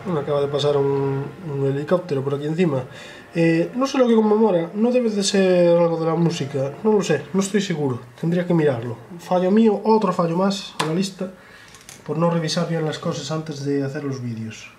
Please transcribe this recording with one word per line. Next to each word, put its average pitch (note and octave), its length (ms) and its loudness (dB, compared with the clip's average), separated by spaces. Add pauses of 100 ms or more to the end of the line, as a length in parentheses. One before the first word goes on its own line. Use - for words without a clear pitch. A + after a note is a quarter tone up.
Bueno, E3 180 -2
acaba C#3+ 200 0
de C#3+ 60 0
pasar C#3+ 280 0
un, C#3 500 0 (280)
un C#3 140 -2
helicóptero D3 560 -2
por C#3 100 -2
aquí C#3+ 140 -6
encima. D#3 380 0 (500)
Eh, E3 400 2
no B3+ 100 0
sé C4+ 140 -2
lo B3 80 4
que A#3 80 4
conmemora, G#3+ 580 2
no A3 180 0
debe A#3+ 200 2
de G3+ 100 -2
ser F3+ 560 4
algo E3 220 2
de D#3+ 80 -2
la E3 80 0
música, C#3 580 -2 (100)
no G#3+ 100 4
lo G3 100 4
sé, C#3+ 180 0 (100)
no F#3+ 100 0
estoy G3 200 0
seguro, C#3+ 400 -4 (180)
tendría F3 280 0
que F3 80 2
mirarlo. B2+ 420 0 (220)
Fallo F3+ 320 0
mío, G#3+ 340 4
otro G#3+ 260 4
fallo E3+ 240 0
más G3 460 -2
en D3+ 60 -2
la D#3+ 80 -2
lista, F#3+ 360 -4 (760)
por D3+ 100 -4
no E3+ 140 2
revisar D#3+ 360 -2
bien D#3+ 180 -2
las D3+ 120 -4
cosas D3 320 -6
antes D#3 340 -6
de C#3+ 200 0
hacer C#3+ 200 -6
los B2+ 200 -6
vídeos. A2+ 560 -10